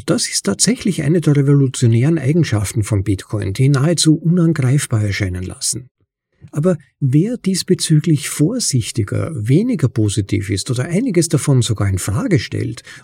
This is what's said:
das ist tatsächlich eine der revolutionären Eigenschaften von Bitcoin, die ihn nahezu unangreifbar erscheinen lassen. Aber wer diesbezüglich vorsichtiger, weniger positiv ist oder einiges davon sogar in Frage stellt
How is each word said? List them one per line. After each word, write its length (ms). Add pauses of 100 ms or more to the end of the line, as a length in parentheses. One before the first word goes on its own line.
das 220
ist 180
tatsächlich 580
eine 180
der 140
revolutionären 840
Eigenschaften 640
von 200
Bitcoin, 500
die 120
ihn 60
nahezu 440
unangreifbar 880
erscheinen 400
lassen. 460 (640)
Aber 260 (220)
wer 380
diesbezüglich 920
vorsichtiger, 1040
weniger 560
positiv 600
ist 200
oder 160
einiges 440
davon 320
sogar 280
in 80
Frage 420
stellt 440 (200)